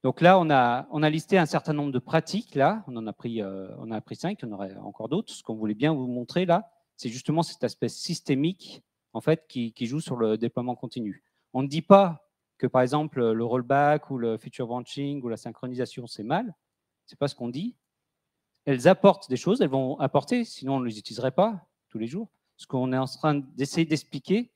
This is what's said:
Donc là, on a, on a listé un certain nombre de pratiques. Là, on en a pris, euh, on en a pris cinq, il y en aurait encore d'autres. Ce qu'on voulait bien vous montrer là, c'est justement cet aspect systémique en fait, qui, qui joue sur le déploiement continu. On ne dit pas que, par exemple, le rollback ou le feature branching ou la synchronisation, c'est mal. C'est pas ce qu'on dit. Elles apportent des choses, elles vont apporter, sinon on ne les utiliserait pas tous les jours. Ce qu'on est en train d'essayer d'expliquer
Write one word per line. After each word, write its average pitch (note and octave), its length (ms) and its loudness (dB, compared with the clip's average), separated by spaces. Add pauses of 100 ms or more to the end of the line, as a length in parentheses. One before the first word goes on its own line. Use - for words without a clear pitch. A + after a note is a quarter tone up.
Donc - 160 0
là, F#3 180 10
on E3 120 4
a, B2+ 400 4
on D3+ 120 0
a D3+ 80 6
listé D#3+ 280 2
un E3 80 4
certain D#3 260 -2
nombre D3 200 -2
de B2+ 60 0
pratiques. - 560 -2
Là, F3+ 320 2
on B2 100 -10
en A2+ 100 -8
a G#2 60 -8
pris, A2+ 300 -6
euh, F#2+ 260 -8 (100)
on - 40 -14
en A2 100 -12
a G#2+ 80 -6
pris - 160 -12
cinq, F#3 260 -6
il B2+ 40 -10
y - 20 -8
en G#2+ 40 -10
aurait F#2+ 240 -10
encore G2+ 320 -12
d'autres. E3+ 240 -4
Ce - 100 -16
qu'on - 120 -8
voulait G#2+ 200 -4
bien C#3 180 0
vous C3 140 -2
montrer B2 400 -2
là, E3+ 260 2 (240)
c'est - 120 -8
justement C3+ 340 -2
cet - 220 -6
aspect A#2+ 240 -4
systémique - 920 -4 (300)
en A2 80 -8
fait, D#3+ 280 0
qui, A#2 240 -6
qui A#2+ 140 -6
joue C#3 140 -4
sur C#3 160 -6
le A2 220 2
déploiement A#2+ 360 -4
continu. A2+ 480 -10 (300)
On C3 100 -2
ne C#3 60 -2
dit D#3 140 -2
pas G3 460 6 (280)
que, B2+ 100 -2
par B2+ 160 4
exemple, D3 380 0 (120)
le A2+ 120 0
rollback C#3 680 0
ou C3+ 80 -4
le A2+ 200 -2
feature - 280 -10
branching C3+ 560 -8
ou B2 60 -6
la A2 80 -4
synchronisation, B2 720 -8
c'est - 160 -12
mal. F3 320 -4 (520)
C'est - 120 -20
pas C#3+ 100 0
ce - 60 -6
qu'on A#2+ 140 -8
dit. E3 280 -6 (880)
Elles C3+ 240 4
apportent F#3+ 400 6
des B2+ 80 0
choses, G#3+ 240 0
elles C#3 80 4
vont C3+ 300 0
apporter, D3 460 0
sinon C3+ 320 -6
on C3 40 0
ne B2 60 -2
les G#2+ 120 -6
utiliserait A#2+ 340 -4
pas G#3 360 0 (200)
tous - 100 -12
les A2 80 -4
jours. F#3 240 -8 (260)
Ce - 100 -20
qu'on B2+ 260 -2
est C3 60 0
en C3 80 0
train D3+ 280 0
d'essayer C#3 500 -2
d'expliquer D#3+ 720 -4